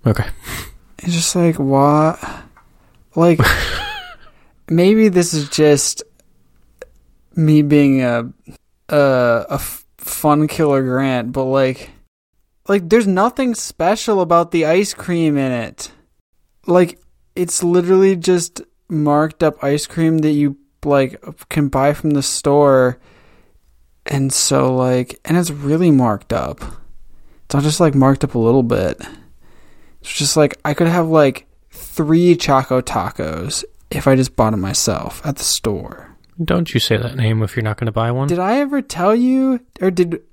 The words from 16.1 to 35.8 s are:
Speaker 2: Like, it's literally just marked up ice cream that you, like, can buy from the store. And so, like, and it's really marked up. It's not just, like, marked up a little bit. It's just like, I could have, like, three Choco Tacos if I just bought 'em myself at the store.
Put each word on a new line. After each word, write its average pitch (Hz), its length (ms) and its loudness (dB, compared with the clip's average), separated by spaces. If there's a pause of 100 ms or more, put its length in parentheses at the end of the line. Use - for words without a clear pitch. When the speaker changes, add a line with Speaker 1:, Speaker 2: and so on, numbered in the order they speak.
Speaker 2:
Like, 175 340 2 (340)
it's 180 280 -4
literally 180 540 2
just 175 460 -2 (260)
marked 151 540 0
up 151 220 -2
ice 147 220 -2
cream 160 320 0
that 156 120 0
you, 147 260 0 (280)
like, 139 360 0 (280)
can 147 200 0
buy 143 240 0
from 151 180 -2
the 143 120 0
store. 139 760 2 (1080)
And 135 260 -2
so, 131 420 0
like, 127 500 -2
and 160 120 0
it's 165 140 0
really 147 400 0
marked 120 420 2
up. - 280 -6 (840)
It's - 80 -8
not 143 100 2
just, 151 160 0
like, 151 140 4
marked 135 300 2
up 139 100 -8
a 123 40 0
little 117 240 4
bit. 95 380 -2 (1000)
It's - 120 -16
just - 240 -2
like, 147 280 2
I 147 100 -4
could 170 140 0
have, 165 200 0
like, 151 380 2 (240)
three 165 640 2
Choco 131 440 0
Tacos - 840 -8 (260)
if 143 180 -4
I 135 80 6
just 131 200 -2
bought 110 160 2
'em 104 80 -2
myself - 640 -4
at 147 120 -6
the - 80 -10
store. - 720 -6 (260)